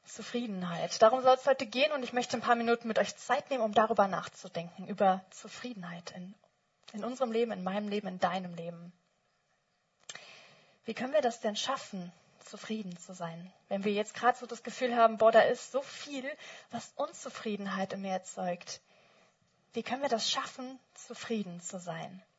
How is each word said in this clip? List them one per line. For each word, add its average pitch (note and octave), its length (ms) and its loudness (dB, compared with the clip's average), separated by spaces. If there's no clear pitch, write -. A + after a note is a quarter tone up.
Zufriedenheit. F#3 960 -4
Darum B3 220 8
soll B3+ 140 10
es - 100 -4
heute C4+ 180 4
gehen B3 280 2
und C#4 100 -2
ich A#3 100 -6
möchte B3 240 -2
ein A3 60 -4
paar A#3+ 120 6
Minuten A#3 320 0
mit A3 120 0
euch G3 180 0
Zeit - 320 -2
nehmen, B3+ 160 0
um G#3+ 80 -2
darüber G#3+ 360 4
nachzudenken, F3 800 -8
über F#3+ 440 4
Zufriedenheit F3+ 800 -12
in, F#3 240 -14
in G#3 100 -6
unserem A#3+ 300 -2
Leben, A3+ 180 2
in F#3 140 -6
meinem G3+ 240 -2
Leben, G3+ 200 -2
in F#3 100 -8
deinem F3+ 360 0
Leben. E3+ 380 -12
Wie A3+ 80 -8
können B3+ 220 -6
wir D4+ 80 6
das A3+ 180 0
denn G#3 160 -2
schaffen, F#3+ 560 -6
zufrieden G#3 540 -8
zu - 160 -16
sein? F3 360 -10
Wenn G3 140 -2
wir G#3 80 2
jetzt G#3 200 0
gerade A#3+ 240 4
so - 80 -14
das A#3 180 -12
Gefühl A#3+ 320 -2
haben, A3+ 220 8
"Boah, A3 160 8
da A3 80 12
ist - 320 4
so C4 80 0
viel, C#4 500 -10
was - 260 -10
Unzufriedenheit G3 1000 -4
in G3 80 -8
mir F#3+ 100 -4
erzeugt." F#3 720 -6
Wie A3+ 100 -4
können B3+ 200 -4
wir C#4 80 0
das A3 200 0
schaffen, C4 480 -6
zufrieden G3+ 680 -8
zu - 160 -10
sein? F3 440 -10